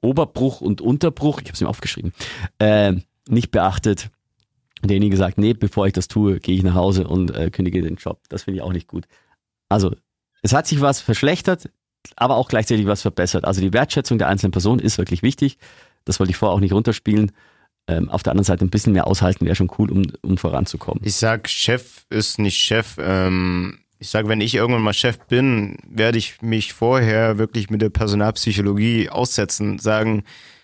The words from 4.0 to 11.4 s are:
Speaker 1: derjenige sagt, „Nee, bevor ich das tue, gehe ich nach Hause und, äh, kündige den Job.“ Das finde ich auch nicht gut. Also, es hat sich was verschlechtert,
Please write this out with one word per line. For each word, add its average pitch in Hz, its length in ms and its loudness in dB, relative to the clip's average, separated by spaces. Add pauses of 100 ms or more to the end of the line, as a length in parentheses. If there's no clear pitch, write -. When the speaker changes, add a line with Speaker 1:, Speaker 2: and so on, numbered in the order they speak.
Speaker 1:
derjenige 101 340 2
sagt, 95 200 0
„Nee, 107 160 4
bevor 104 340 0
ich 98 60 2
das 90 140 -2
tue, 101 320 2
gehe 92 160 0
ich 92 80 2
nach 90 120 2
Hause 92 320 2
und, 90 240 0
äh, 82 180 -4
kündige 90 320 -2
den 85 140 -4
Job.“ - 340 -10
Das - 140 -10
finde 95 160 -6
ich - 40 -8
auch 92 100 -4
nicht 87 140 -6
gut. 90 180 -10 (640)
Also, 98 260 2 (460)
es 101 120 0
hat 151 140 0
sich 143 140 0
was 139 200 2
verschlechtert, 170 680 0 (460)